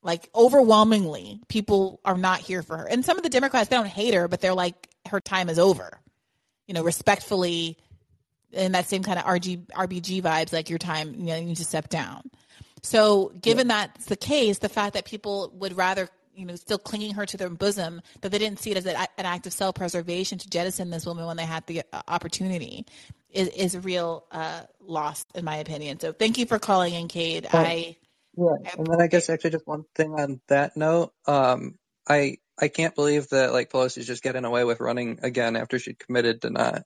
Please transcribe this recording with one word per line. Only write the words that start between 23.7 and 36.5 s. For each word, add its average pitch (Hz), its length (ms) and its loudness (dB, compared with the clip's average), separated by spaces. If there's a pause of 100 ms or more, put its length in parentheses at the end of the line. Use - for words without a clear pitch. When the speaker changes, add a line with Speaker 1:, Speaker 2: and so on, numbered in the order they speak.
Speaker 1:
a 180 60 -8
real, 175 500 -4
uh, 160 300 -8 (200)
loss, 156 540 -6
in 175 100 -8
my 156 120 -4
opinion. 151 420 -10
So 160 140 -4
thank 226 260 0
you 240 80 0
for 220 140 0
calling 180 340 2
in, 170 140 -6
Cade. 165 440 -4
Speaker 2:
Well, 165 140 6
Speaker 1:
I, 165 300 -4 (400)
Speaker 2:
yeah, 175 80 0
Speaker 1:
I 175 340 0
Speaker 2:
and 160 80 -4
then 165 140 4
I 170 80 6
guess 170 220 2
actually 165 200 -2
just 160 160 -6
one 151 180 -8 (100)
thing 156 200 -2
on 139 320 -4
that 143 300 2
note. 160 360 2 (140)
Um, 127 500 2 (320)
I, 143 280 4 (220)
I 147 100 2
can't 160 260 -2
believe 147 340 2
that, 135 240 4
like, 123 180 0
Pelosi's 127 360 0
just 123 160 -8
getting 127 220 -4
away 120 200 2
with 117 160 0
running 120 420 -2
again 120 340 0
after 117 220 -2
she - 160 -8
committed 117 480 0
to 113 80 -4